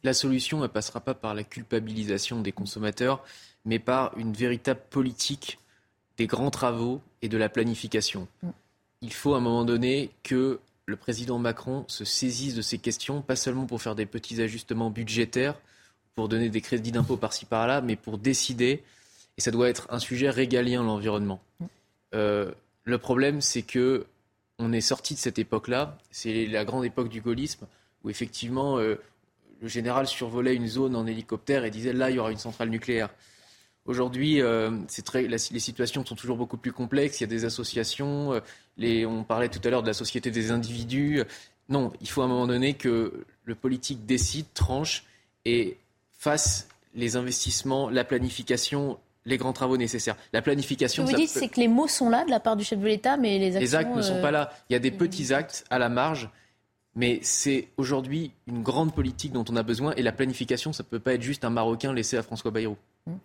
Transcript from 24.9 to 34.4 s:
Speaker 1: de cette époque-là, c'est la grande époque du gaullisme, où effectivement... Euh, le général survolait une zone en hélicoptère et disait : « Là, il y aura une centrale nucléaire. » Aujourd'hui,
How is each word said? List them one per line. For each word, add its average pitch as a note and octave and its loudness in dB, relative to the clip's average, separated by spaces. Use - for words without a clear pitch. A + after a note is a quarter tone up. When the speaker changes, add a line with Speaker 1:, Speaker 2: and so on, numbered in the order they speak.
Speaker 1:
de - -10
cette - -2
époque-là, B2 -2
c'est A2+ -2
la G#2+ 0
grande B2 -2
époque A#2+ -2
du A2+ -10
gaullisme, A#2 -4
où - -4
effectivement... B2+ -2
Euh, A2 2
le A2+ -8
général A#2+ 0
survolait B2 0
une A#2+ -2
zone B2+ 0
en A2+ 0
hélicoptère A2+ -2
et A2 -2
disait : « A2+ -4
Là, B2+ 2
il B2+ 0
y - 0
aura A2 0
une G#2 -6
centrale A2+ -6
nucléaire. » A2+ -2
Aujourd'hui, B2+ 2